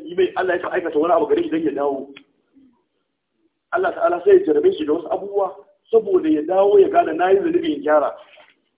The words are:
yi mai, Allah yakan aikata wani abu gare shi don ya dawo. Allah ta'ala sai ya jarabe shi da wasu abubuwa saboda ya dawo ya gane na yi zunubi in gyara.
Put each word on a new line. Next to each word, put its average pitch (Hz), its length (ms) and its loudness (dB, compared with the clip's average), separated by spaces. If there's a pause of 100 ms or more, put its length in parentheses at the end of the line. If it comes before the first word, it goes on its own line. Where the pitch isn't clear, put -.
yi 170 100 -14
mai, 185 200 0
Allah 175 220 -2
yakan - 140 -8
aikata 165 260 -4
wani 175 160 2
abu 165 140 2
gare 143 140 0
shi 151 80 -6
don 160 120 -4
ya 151 80 -2
dawo. 139 380 -6 (1600)
Allah 175 220 -2
ta'ala 170 300 -2
sai 196 160 6
ya - 60 -2
jarabe 156 300 2
shi 151 100 -8
da 147 60 -2
wasu 165 200 -4
abubuwa 196 420 -4 (360)
saboda 196 380 0
ya 151 140 0
dawo 196 380 4
ya 175 80 6
gane 170 280 0
na 180 140 0
yi 196 80 6
zunubi 160 380 -2
in 143 60 -12
gyara. 147 280 2 (680)